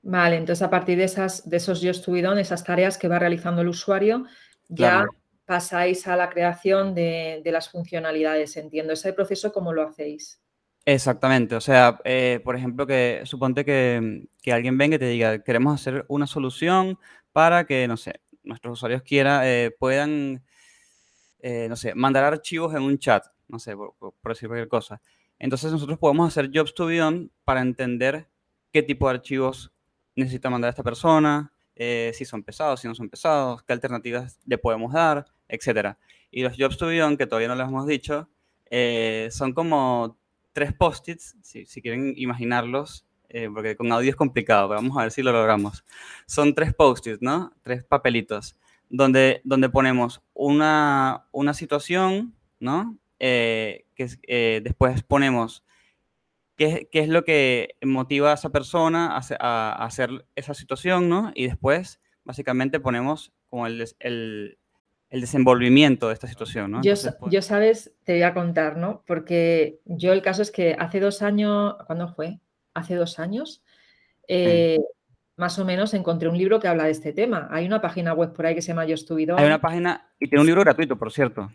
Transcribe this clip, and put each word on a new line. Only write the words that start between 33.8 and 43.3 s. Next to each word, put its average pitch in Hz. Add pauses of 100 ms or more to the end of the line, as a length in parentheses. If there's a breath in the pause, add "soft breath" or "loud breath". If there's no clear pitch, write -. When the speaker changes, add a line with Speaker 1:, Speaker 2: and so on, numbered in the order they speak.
Speaker 2:
le 123
podemos 113
dar, 151 (220)
etcétera. 107 (320 soft breath)
Y 127
los 123
Jobs 135
to 170
Be 165
Done, 151
que 135
todavía 113
no 123
les 127
hemos 131
dicho, 151 (400)
eh, 113
son 131
como 131 (360)
tres 143
post-its, -
si, -
si -
quieren 127
imaginarlos, 123 (240)
eh, 113